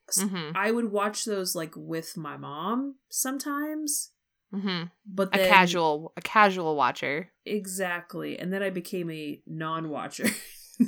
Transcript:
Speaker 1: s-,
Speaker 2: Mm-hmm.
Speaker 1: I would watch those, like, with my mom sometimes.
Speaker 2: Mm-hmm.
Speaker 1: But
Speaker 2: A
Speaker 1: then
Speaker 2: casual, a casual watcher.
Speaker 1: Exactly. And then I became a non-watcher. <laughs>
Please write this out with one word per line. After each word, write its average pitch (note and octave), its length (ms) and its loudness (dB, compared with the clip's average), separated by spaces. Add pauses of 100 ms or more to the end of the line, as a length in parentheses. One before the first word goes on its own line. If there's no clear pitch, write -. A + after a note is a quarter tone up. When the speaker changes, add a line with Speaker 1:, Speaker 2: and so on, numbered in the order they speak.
Speaker 1:
s-, - 140 2
Speaker 2:
Mm-hmm. F3+ 340 -2
Speaker 1:
I G3+ 140 2
would A#3 220 0
watch G#3 320 0
those, F#3+ 320 -2
like, D#3+ 180 -6
with D#3+ 420 -8
my D3 200 -8
mom F#3+ 600 -4 (120)
sometimes. D4 1040 -4 (440)
Speaker 2:
Mm-hmm. F#3+ 300 -2 (220)
Speaker 1:
But F#3+ 280 -2
Speaker 2:
A G3+ 40 6
Speaker 1:
then F#3+ 100 4
Speaker 2:
casual, E3+ 680 6
a E3+ 40 -10
casual F#3 560 4
watcher. C3+ 540 2 (160)
Speaker 1:
Exactly. F3+ 920 -4
And F3+ 140 -4
then G3 100 -2
I G3 80 0
became F3+ 400 -6
a D3+ 360 -8
non-watcher. D#3+ 880 -2
<laughs> - 40 -10 (500)